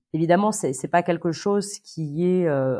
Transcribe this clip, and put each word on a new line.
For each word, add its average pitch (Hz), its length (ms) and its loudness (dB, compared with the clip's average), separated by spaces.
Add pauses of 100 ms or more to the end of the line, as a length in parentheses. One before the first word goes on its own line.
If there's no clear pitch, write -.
(140)
Évidemment, 175 380 4
c'est, 151 220 -4
c'est 156 140 -8
pas 175 140 2
quelque 170 300 -2
chose 202 480 -2
qui 156 480 -6
est, 180 200 2
euh, 131 320 0